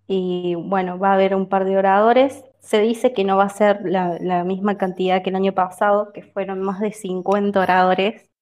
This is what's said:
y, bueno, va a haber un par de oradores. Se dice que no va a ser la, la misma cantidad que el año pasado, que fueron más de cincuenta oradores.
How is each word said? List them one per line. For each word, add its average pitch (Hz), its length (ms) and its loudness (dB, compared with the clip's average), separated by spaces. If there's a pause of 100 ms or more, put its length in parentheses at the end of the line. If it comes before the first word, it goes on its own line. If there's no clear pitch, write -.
y, 180 480 -2
bueno, 180 420 -4
va 196 120 0
a 196 40 4
haber 190 220 2
un 190 120 -2
par 190 160 0
de 190 140 0
oradores. 220 680 2 (140)
Se - 220 -2
dice 233 320 0
que 202 100 -2
no 196 140 0
va 196 80 4
a 196 60 -2
ser 208 340 2
la, 180 360 -2
la 180 220 -2
misma 196 360 -4
cantidad 185 440 -2
que 185 80 -4
el 190 60 -2
año 190 160 0
pasado, 202 600 0
que 170 120 -18
fueron 190 360 -8
más 190 200 -4
de 214 120 -2
cincuenta 196 680 -2
oradores. 185 680 2 (120)